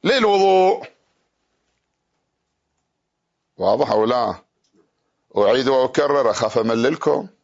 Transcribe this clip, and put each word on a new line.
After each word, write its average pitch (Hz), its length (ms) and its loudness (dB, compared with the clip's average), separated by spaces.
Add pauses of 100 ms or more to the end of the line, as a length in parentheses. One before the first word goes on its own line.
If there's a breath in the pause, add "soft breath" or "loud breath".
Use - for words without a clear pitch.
للوضوء. 196 840 2 (2750)
واضح 113 340 -2
أو 107 140 0
لا؟ 117 300 -2 (1000)
أعيد 117 300 2
وأكرر، 135 640 0
أخاف 110 260 -2
أمللكم 135 680 -2 (160)